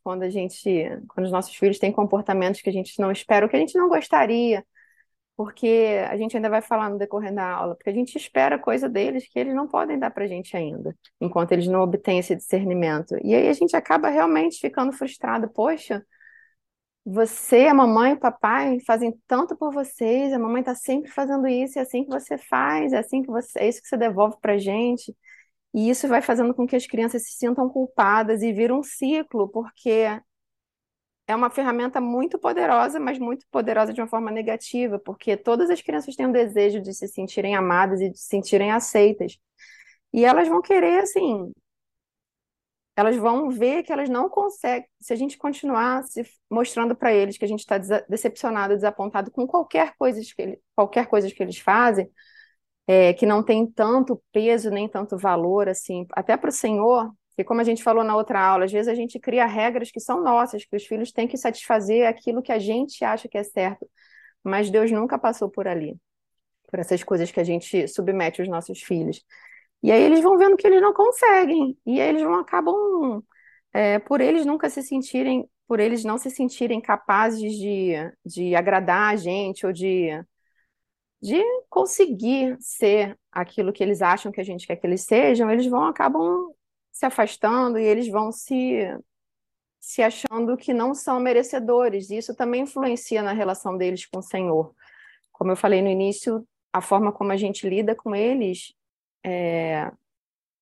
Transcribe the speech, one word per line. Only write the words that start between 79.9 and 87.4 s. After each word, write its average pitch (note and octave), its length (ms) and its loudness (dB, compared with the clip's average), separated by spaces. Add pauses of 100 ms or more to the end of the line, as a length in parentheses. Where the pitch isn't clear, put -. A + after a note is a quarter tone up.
de A#3 200 0 (280)
conseguir C4 920 0
ser G#3 580 0 (140)
aquilo F#3 420 -4
que G3+ 100 -4
eles F#3+ 180 0
acham G3 300 2
que G3+ 100 -8
a - 20 -6
gente F#3 240 -12
quer F3 80 -4
que - 100 -6
eles F3+ 180 -2
sejam, A#3+ 460 4
eles A#3+ 180 2
vão, B3+ 180 2
acabam E4 680 0 (380)
se - 140 -4
afastando, A#3 760 0